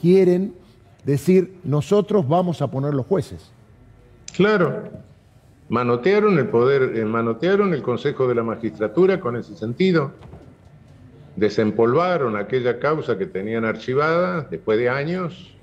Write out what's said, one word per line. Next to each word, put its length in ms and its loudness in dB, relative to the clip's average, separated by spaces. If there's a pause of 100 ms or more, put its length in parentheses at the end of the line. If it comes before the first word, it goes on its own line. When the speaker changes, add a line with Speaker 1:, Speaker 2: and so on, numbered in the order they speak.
Speaker 1:
quieren 540 4 (500)
decir: 500 2 (100)
"Nosotros 640 0
vamos 360 0
a 80 -2
poner 240 -4
los 100 -2
jueces". 460 -4 (840)
Speaker 2:
Claro. 500 2 (840)
Manotearon 680 2
el 100 0
poder, 480 2
eh, 80 -2
manotearon 680 0
el 100 -2
Consejo 460 -2
de 60 2
la 80 0
Magistratura 760 0
con 160 -4
ese 200 -10
sentido. 560 0 (1200)
Desempolvaron 1040 0
aquella 420 -2
causa 380 -2
que 80 -4
tenían 400 -4
archivada 880 -2
después 280 -2
de 120 0
años 720 -6